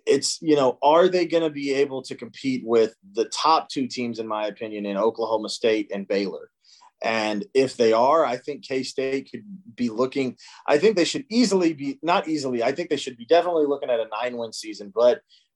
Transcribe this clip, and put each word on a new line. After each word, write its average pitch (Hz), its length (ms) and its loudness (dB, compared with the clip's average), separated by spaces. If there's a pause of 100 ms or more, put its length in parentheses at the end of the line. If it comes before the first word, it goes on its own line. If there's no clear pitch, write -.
It's, 143 360 0
you 156 140 4
know, 131 280 2
are 165 260 6
they 180 160 0
gonna 165 240 0
be 143 240 -4
able 135 300 -2
to 123 120 -12
compete 127 480 -6
with 113 320 2 (180)
the 107 120 0
top - 420 2
two 131 200 -4
teams, 120 320 -6
in 110 80 -8
my 107 180 -4
opinion, 104 400 -8
in 101 100 -4
Oklahoma 110 540 0
State 110 440 0
and 98 140 -8
Baylor? 98 440 -4 (520)
And 107 500 -2
if 131 220 2
they 113 180 4
are, 139 320 4
I 127 120 -4
think - 280 -12
K-State 135 640 -4
could 110 140 -14 (320)
be 120 140 -4
looking, 127 480 -2 (280)
I 147 140 2
think 202 160 4
they 175 80 2
should 151 260 -2
easily 196 440 2
be, 139 280 -8
not 180 260 0
easily, 131 360 -2
I 127 80 2
think 165 180 -6
they 151 60 0
should 127 220 -10
be 117 80 -18
definitely 170 420 4
looking 139 240 -2
at 117 80 2
a 110 80 -4
nine-win 117 460 -6
season. 101 420 -14
But, 117 260 4 (340)